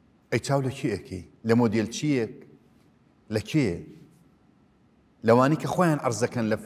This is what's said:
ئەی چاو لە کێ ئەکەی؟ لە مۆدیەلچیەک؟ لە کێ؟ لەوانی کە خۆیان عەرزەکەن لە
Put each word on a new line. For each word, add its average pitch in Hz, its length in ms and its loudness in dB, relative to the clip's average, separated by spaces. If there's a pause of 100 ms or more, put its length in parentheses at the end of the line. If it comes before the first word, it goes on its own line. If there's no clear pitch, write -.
(320)
ئەی 120 80 2
چاو 139 280 0
لە 120 100 -4
کێ 131 180 -2
ئەکەی؟ 90 280 -10 (240)
لە 113 120 6
مۆدیەلچیەک؟ 117 760 0 (1000)
لە 104 140 0
کێ؟ 143 200 2 (1600)
لەوانی 127 340 6
کە 156 120 -6
خۆیان 165 320 2
عەرزەکەن 117 460 -2
لە 110 140 0